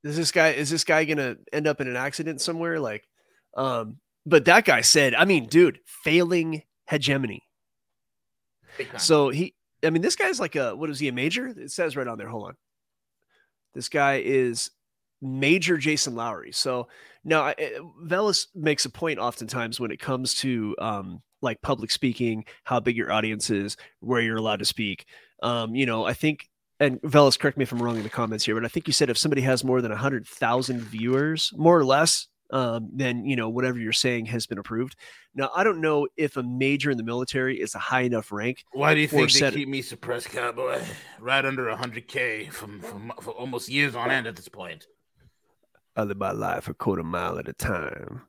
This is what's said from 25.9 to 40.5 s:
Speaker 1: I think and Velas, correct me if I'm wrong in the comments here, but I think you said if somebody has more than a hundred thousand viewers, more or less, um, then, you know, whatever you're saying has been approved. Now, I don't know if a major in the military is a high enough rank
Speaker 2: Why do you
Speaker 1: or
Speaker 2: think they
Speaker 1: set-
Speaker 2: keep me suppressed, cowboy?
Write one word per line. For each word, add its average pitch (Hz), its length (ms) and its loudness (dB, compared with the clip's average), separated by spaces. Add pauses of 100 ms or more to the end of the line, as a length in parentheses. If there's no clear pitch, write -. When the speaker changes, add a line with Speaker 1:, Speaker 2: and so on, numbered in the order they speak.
Speaker 1:
I 120 80 0
think 156 360 -2 (340)
and 131 180 0
Velas, 143 380 8
correct 139 180 0
me 135 60 0
if - 80 -4
I'm 120 100 -2
wrong 117 160 0
in 107 60 -4
the 110 60 -6
comments 110 360 -4
here, 110 100 0
but 113 100 -2
I - 20 -4
think 165 200 -4
you 151 60 0
said 143 160 2
if 113 80 0
somebody 139 240 2
has 127 220 2
more 127 180 2
than 113 100 -2
a 107 60 -4
hundred 127 300 -2
thousand 123 540 0
viewers, 127 760 0
more 170 220 8
or 143 80 6
less, 147 420 4 (240)
um, 117 420 -2
then, 123 320 -2
you 139 100 0
know, 113 140 -2
whatever 123 300 -2
you're 107 140 -4
saying 120 340 0
has 117 180 -4
been 101 140 -8
approved. 113 360 -6 (380)
Now, 135 220 -2
I 185 80 2
don't 185 180 2
know 147 260 2 (100)
if 147 200 0
a 127 60 -4
major 135 480 0
in 127 60 0
the 113 60 -4
military 127 560 -2
is - 140 -4
a - 60 -8
high 127 220 0
enough 117 300 0
rank 107 320 -6 (100)
Speaker 2:
Why 151 200 4
do 151 60 4
you 151 80 2
Speaker 1:
or - 20 -6
Speaker 2:
think 147 220 4
they - 80 6
Speaker 1:
set- 139 140 2
Speaker 2:
keep 139 140 -4
me 135 140 -4
suppressed, 123 480 -8
cowboy? 127 500 -4 (400)